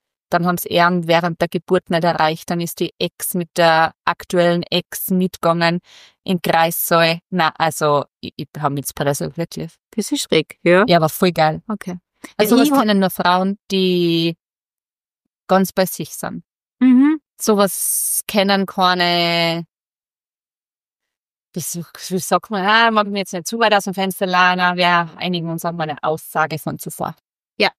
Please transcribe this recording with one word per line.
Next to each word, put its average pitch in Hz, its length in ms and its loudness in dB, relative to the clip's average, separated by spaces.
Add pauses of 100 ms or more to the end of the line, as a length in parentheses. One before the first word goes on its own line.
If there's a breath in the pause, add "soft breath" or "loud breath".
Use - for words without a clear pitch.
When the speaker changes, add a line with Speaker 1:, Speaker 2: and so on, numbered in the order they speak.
(300)
Speaker 1:
Dann 170 160 0
haben's 175 180 -2
Ehren 175 420 2
während 170 340 0
der 170 80 0
Geburt - 420 -2
nicht 170 140 0
erreicht. 165 460 0
Dann 175 100 -2
ist 170 200 -8
die 175 180 -4
Ex - 360 -6
mit 175 220 -4
der 165 380 4 (100)
aktuellen 175 600 0
Ex - 460 -6
mitgegangen 175 720 0 (440 soft breath)
im 185 180 -2
Kreissaal. 165 800 2 (100)
Na, 170 280 0
also, 151 460 0 (160)
ich, - 160 -12
ich 147 120 -10 (100)
hab 143 140 -2
mich 139 140 -6
jetzt - 100 -12
verlassen, 143 400 -4
wirklich. 165 360 -8 (180)
Speaker 2:
Das - 200 -6
ist 285 120 -4
schräg, - 400 -2
ja. 180 260 4
Speaker 1:
Ja, 175 80 4
aber 160 140 2
voll 185 220 0
geil. 160 360 0
Speaker 2:
Okay. 185 300 -8 (380 loud breath)
Speaker 1:
Also, 214 200 4
Speaker 2:
Ja, 262 60 6
Speaker 1:
das 294 60 4
Speaker 2:
ich 285 60 2
ha- 269 60 4
Speaker 1:
kennen 214 200 2
nur 185 100 2
Frauen, 185 480 0 (120)
die 175 680 0 (1080)
ganz 190 260 2
bei 185 140 0
sich - 300 -10
sind. 175 260 -10 (380)
Speaker 2:
Mhm. 262 400 4 (200)
Speaker 1:
Sowas - 840 -2
kennen 196 400 0
keine, 175 1000 0 (1900)
wie 180 80 -8
s-, - 180 -8 (320)
wie 180 80 -2
sagt 180 320 -2
man, 196 160 -4
ah, 226 240 4
mag 214 160 2
mich 202 140 -4
jetzt 185 120 -8
nicht 175 140 -8
zu 233 140 -6
weit 214 140 4
aus 202 100 2
dem 190 100 -6
Fenster 190 320 -4
lehnen, 180 500 2
wir 175 320 2 (100)
einigen 170 320 -4
uns 165 140 -8
auf 170 80 -4
meine 151 300 -8
Aussage 156 560 -4
von 156 200 -10
zuvor. - 360 -10 (440)
Speaker 2:
Ja, 202 200 0